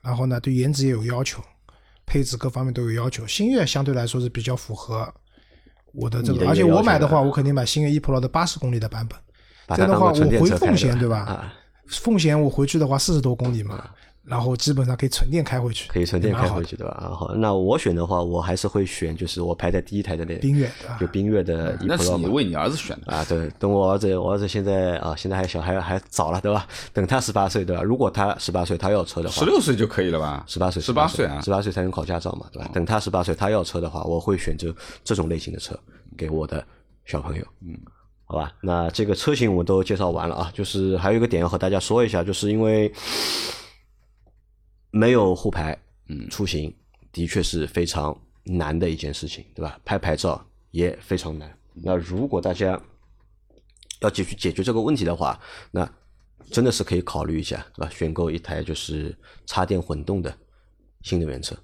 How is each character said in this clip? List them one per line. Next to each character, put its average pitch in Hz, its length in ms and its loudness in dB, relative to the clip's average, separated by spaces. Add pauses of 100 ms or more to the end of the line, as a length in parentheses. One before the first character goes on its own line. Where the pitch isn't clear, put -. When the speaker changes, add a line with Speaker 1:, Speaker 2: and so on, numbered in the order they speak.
Speaker 1:
然 127 120 -4
后 127 120 0
呢， 127 120 0
对 131 140 -2
颜 127 180 2
值 139 140 2
也 135 80 4
有 110 140 0
要 123 180 -2
求， - 180 -8 (600)
配 - 180 2
置 127 140 -2
各 127 140 -4
方 127 120 -4
面 127 120 -2
都 123 80 -4
有 113 100 -2
要 117 160 -2
求。 113 180 -8
星 202 220 0
越 247 160 4
相 139 180 0
对 139 120 2
来 117 120 0
说 127 140 -2
是 123 80 -2
比 117 140 -6
较 127 120 -2
符 117 200 -8
合 110 360 -6 (840)
我 117 160 -4
的 120 120 -2
这 - 80 2
个， - 40 4
Speaker 2:
你 - 60 0
的 185 40 4
一 - 40 4
个 - 0 -
要 - 60 6
求 185 60 4
的。 180 60 8
Speaker 1:
而 - 20 8
且 165 80 8
我 208 60 8
买 214 160 6
的 147 100 4
话， 147 140 6
我 139 100 4
肯 143 100 2
定 139 120 4
买 127 100 2
星 151 180 0
越 147 80 4
E 147 80 4
Pro 135 220 2
的 123 80 0
八 165 160 2
十 - 140 -2
公 127 120 -2
里 120 80 2
的 110 80 -2
版 113 220 -4
本。 - 100 -12 (480)
Speaker 2:
把 170 100 0
它 190 100 6
Speaker 1:
这 196 40 6
样 - 20 8
的 175 60 8
话， 175 140 8
Speaker 2:
当 - 20 2
作 156 100 6
纯 151 40 6
电 135 160 6
车 180 60 8
开， - 40 4
Speaker 1:
我 - 60 4
回 370 60 4
奉 202 100 6
贤， 123 220 4
Speaker 2:
对 120 100 2
吧？ 107 160 0
Speaker 1:
对 - 20 -8
吧？ 104 60 -6
Speaker 2:
啊。 - 220 -8 (360)
Speaker 1:
奉 226 280 2
贤 151 200 4
我 147 120 4
回 139 160 2
去 165 120 2
的 151 80 4
话， 135 120 2
四 165 160 0
十 147 60 4
多 123 140 2
公 123 160 0
里 113 120 -2
嘛， 101 140 -6
Speaker 2:
啊。 - 180 -12 (280)
Speaker 1:
然 123 160 -4
后 123 160 0
基 147 200 0
本 135 100 2
上 127 100 2
可 131 120 -2
以 - 20 2
纯 - 220 4
电 165 120 2
开 127 160 -2
回 120 140 -2
去， - 160 -8
Speaker 2:
可 - 100 0
以 87 60 4
纯 87 160 0
电 101 140 2
开 92 120 2
回 85 160 0
去， - 140 -8
Speaker 1:
也 - 80 -8
蛮 - 80 -6
好 - 80 -12
的。 - 0 -
Speaker 2:
对 87 80 -8
吧？ - 0 -
啊， 87 80 -8
好， - 200 -6
那 107 180 2
我 95 240 4
选 90 180 0
的 85 100 0
话， 87 160 0
我 87 200 0
还 87 120 -2
是 98 140 -2
会 101 160 0
选， 82 320 -4
就 87 100 -6
是 87 140 -6
我 85 140 -2
排 87 160 -2
在 90 100 2
第 101 160 -6
一 101 60 0
台 90 120 -4
的 82 80 -4
那 85 160 -6
Speaker 1:
缤 139 160 2
越， 131 160 2 (120)
对 - 40 -14
吧？ 120 140 -8
Speaker 2:
就 87 60 0
缤 98 180 0
越 104 180 4
的 82 340 -2
E 87 100 -6
Pro - 20 0
嘛。 - 80 2
Speaker 3:
那 - 0 -
是 87 220 2
你 85 80 0
为 123 180 2
你 87 100 -2
儿 78 140 0
子 151 80 -4
选 - 180 -8 (120)
的。 - 40 -8
Speaker 2:
啊， 78 160 -2
对， 82 320 -2
等 101 140 2
我 98 180 4
儿 98 60 4
子， 98 220 2
我 90 140 0
儿 101 40 0
子 101 100 0
现 98 160 -2
在， 95 360 2
啊， 78 180 -4
现 95 140 -4
在 95 80 -2
还 92 80 -2
小， 87 160 -4
还， 90 180 0
还 90 180 -2 (120)
早 80 200 0
了， 90 120 0
对 104 100 0
吧？ 101 160 -2 (240)
等 95 140 0
他 131 120 2
十 120 140 -2
八 98 160 2
岁， 92 160 0
对 90 100 -2
吧？ 85 80 -2
如 110 140 2
果 120 140 2
他 101 280 0
十 - 140 -4
八 87 140 0
岁， 87 100 -2
他 95 140 0
要 101 120 2
车 85 200 -6
的 82 80 -4
话， - 60 -6
Speaker 3:
十 151 100 2
六 370 120 6
岁 156 160 4
就 107 120 2
可 98 160 0
以 92 80 2
了 82 80 0
吧？ 73 280 -4
Speaker 2:
十 - 120 -8
八 92 120 2
岁， 85 120 -4
Speaker 3:
十 123 100 -2
八 151 160 4
岁 - 160 0
啊。 73 160 -4
Speaker 2:
十 98 100 -4
八 98 120 2
岁 101 100 -2
才 92 80 -2
能 92 100 0
考 85 140 -4
驾 85 160 -2
照 90 120 -6
嘛， - 200 -10
对 - 80 -14
吧？ - 80 -10
Speaker 3:
哦。 - 60 -12
Speaker 2:
等 87 100 2
他 107 160 2
十 101 80 -6
八 90 140 2
岁， 92 120 0
他 101 140 0
要 104 160 2
车 87 160 -4
的 82 80 -4
话， 76 160 -6
我 82 160 0
会 98 160 2
选 80 220 -2
择 82 160 -6 (280)
这 - 120 0
种 90 120 0
类 82 120 -2
型 82 160 -8
的 78 40 -10
车 - 200 -10 (400)
给 78 100 -6
我 78 180 -2
的 76 160 -6 (440)
小 73 160 -4
朋 71 120 -6
友。 - 80 -6 (200)
Speaker 3:
嗯。 85 120 -14 (560)
Speaker 2:
好 - 60 -4
吧， 76 240 -4
那 87 300 0
这 104 160 0
个 101 80 2
车 147 200 0
型 117 160 2
我 92 60 4
们 87 80 2
都 95 180 2
介 98 140 0
绍 92 140 0
完 82 180 -2
了 80 60 -4
啊， 85 180 -4
就 104 100 -6
是 95 360 0
还 95 140 2
有 113 40 4
一 - 20 4
个 117 80 2
点 90 140 2
要 87 80 2
和 90 80 -2
大 95 140 0
家 95 100 0
说 117 240 2
一 110 60 0
下， 87 120 0
就 92 80 -2
是 101 200 -2
因 110 100 2
为 110 320 2 (2000)
没 113 220 6
有 101 220 6
沪 - 160 -2
牌， 78 240 -4 (340)
Speaker 3:
嗯。 69 200 -10
Speaker 2:
出 - 180 -4
行 78 240 -4 (400)
的 85 160 -4
确 90 160 0
是 82 240 -2
非 87 200 -2
常 76 280 -4 (280)
难 82 360 -2
的 87 120 0
一 80 40 -2
件 76 200 -8
事 - 120 -10
情， - 160 -12 (120)
对 82 80 -10
吧？ 76 200 -10
拍 101 160 -4
牌 82 160 0
照 76 300 -4 (280)
也 85 280 0
非 - 160 -4
常 78 220 -6
难。 76 120 -16 (220)
那 90 240 -2
如 90 320 -4
果 101 100 -2
大 90 140 -2
家 92 260 -2 (1200)
要 107 100 2
解 95 120 -4
决， 90 140 -6
解 87 160 -2
决 95 100 -4
这 117 120 0
个 113 80 0
问 147 120 2
题 98 120 0
的 85 100 0
话， 65 240 -2 (300)
那 87 180 -2 (600)
真 120 120 2
的 123 80 4
是 101 140 -2
可 - 100 -2
以 87 60 2
考 76 240 -6
虑 80 160 -2
一 - 20 -6
下， - 220 -8 (100)
对 - 80 -8
吧？ 78 80 -6
选 80 220 -4
购 85 180 -2
一 82 80 -6
台 78 240 -8
就 78 120 -6
是 76 420 -8 (300)
插 - 180 -2
电 90 160 0
混 76 240 -6
动 98 160 -2
的 82 100 -6 (720)
新 90 160 -2
能 82 80 0
源 65 140 -8
车。 - 240 -10